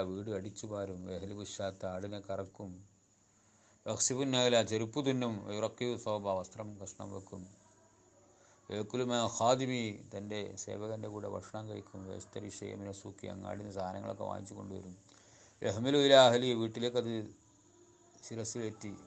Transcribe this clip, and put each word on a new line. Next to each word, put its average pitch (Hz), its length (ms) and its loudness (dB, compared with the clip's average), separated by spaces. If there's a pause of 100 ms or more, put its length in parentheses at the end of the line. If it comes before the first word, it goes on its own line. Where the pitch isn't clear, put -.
വീട് 95 300 -4
അടിച്ചു 98 340 -6
പാരും. 98 360 -4
വയഹ്ലിബു 95 440 -8
ഷാത്ത, 95 400 -6
ആടിനെ 98 340 -6
കറക്കും. 98 500 -8 (1160)
യഖ്സിബു 127 400 0
നഅല, 123 300 6 (100)
ചെരുപ്പ് 110 360 0
തുന്നും. 123 320 2 (100)
വയുറക്കിയു 107 540 -2
സൗബ, 104 360 -2
വസ്ത്രം 95 420 -6
കഷ്ണം 98 340 -12
വെക്കും. 95 320 -10 (1300)
വയക്കുലു 107 360 -2
മാ 120 120 2 (120)
ഖാദിമി, 127 520 4 (260)
തൻ്റെ 104 320 -6 (180)
സേവകൻ്റെ 107 500 -6
കൂടെ 104 220 -6
ഭക്ഷണം 98 360 -8
കഴിക്കും. 101 380 -10
വയസ്തരി 98 460 -10
ഷൈഅ 101 260 -10
മിന 101 160 -8
സൂഖി, 101 380 -12
അങ്ങാടിയിൽ 95 320 -8
നിന്ന് 104 140 -8
സാധനങ്ങളൊക്കെ 101 500 -6
വാങ്ങിച്ചു 98 300 -6
കൊണ്ടുവരും. 95 380 -10 (680)
യഹ്മിലു 117 400 2
ഇലാ 139 240 12
അഹ്ലി, 123 280 6
വീട്ടിലേക്കത് 117 600 0 (1040)
ശിരസിലേറ്റി 110 720 -6 (140)